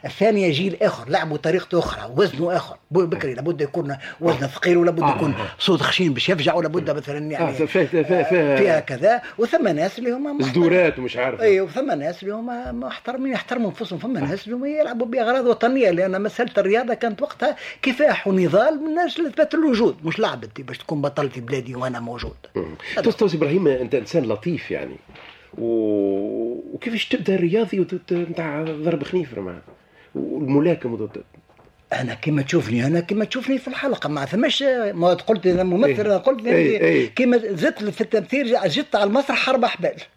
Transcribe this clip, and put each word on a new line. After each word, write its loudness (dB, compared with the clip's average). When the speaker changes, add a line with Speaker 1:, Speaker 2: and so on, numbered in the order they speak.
Speaker 1:
الثانية 2
جيل 0
آخر، -2
لعبوا 0
طريقة 0
أخرى، -4
وزنوا 0
آخر. -6
بو-، 2
بكري -4
لابد -4
يكون -4
وزن 0
Speaker 2:
آه. -2
Speaker 1:
ثقيل، 2
ولابد 4
Speaker 2:
آه، 2
Speaker 1:
يكون 0
Speaker 2:
آه. -4
Speaker 1:
صوت 2
خشين 2
باش -2
يفجع، 2
ولابد -2
مثلًا -4
يعني -4
Speaker 2:
آه، -4
فيه، 0
فيه، 2
فيه، 2
فيه. 4
Speaker 1:
فيها 4
كذا. 0
وثم 2
ناس 0
اللي -2
هما -4
محترمين. -2
Speaker 2:
زدورات 4
ومش -6
عارف. -2
Speaker 1:
أيوة، 4
وثم -4
ناس -4
اللي -6
هما -8
محترمين، -6
يحترموا -2
أنفسهم. -8
ثم -4
ناس -4
اللي -8
هما -4
يلعبوا 0
بأغراض 0
وطنية، 4
لأن 2
مسألة -2
الرياضة 2
كانت -4
وقتها -2
كفاح 2
ونضال 4
من -2
أجل 0
إثبات 0
الوجود، 4
مش -2
لعب -2
أنت -16
باش -12
تكون -6
بطل -2
في -12
بلادي -6
وأنا -6
موجود. -10
Speaker 2:
مم. -4
Speaker 1:
هذا. -2
Speaker 2:
توس، 2
توس 2
إبراهيم، 2
أنت 0
إنسان 0
لطيف -4
يعني، -6
و-، -2
وكيفاش -4
تبدأ 0
الرياضي 0
وت-، -2
ت-، -6
متاع -4
ضرب -2
خنيفر -4
معاه -10
والملاكم 0
وت-، -8
Speaker 1:
أنا -4
كما -2
تشوفني، 0
أنا 2
كما -2
تشوفني -2
في -8
الحلقة، -4
ما -2
ثماش، 0
ما 2
قلت 2
أنا 4
ممثل، 4
Speaker 2:
إيه. 0
Speaker 1:
أنا 2
قلت 0
Speaker 2:
إيه، 4
إيه. 2
Speaker 1:
كما 4
زدت -2
في -6
التمثيل، 0
جا-، 2
زدت 0
على 4
المسرح 0
أربع 2
حبال -2